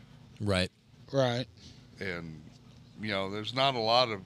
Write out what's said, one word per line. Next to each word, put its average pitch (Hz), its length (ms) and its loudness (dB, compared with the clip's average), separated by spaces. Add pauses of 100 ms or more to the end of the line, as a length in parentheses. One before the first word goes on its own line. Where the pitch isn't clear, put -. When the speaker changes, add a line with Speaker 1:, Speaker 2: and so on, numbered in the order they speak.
(420)
Speaker 1:
Right. 95 300 2 (420)
Speaker 2:
Right. 123 320 2 (540)
Speaker 3:
And, 82 420 -8 (580)
you 107 120 -6
know, 98 180 -2
there's 107 240 -6
not 135 220 2
a 117 40 -2
lot 117 300 4
of 98 160 -4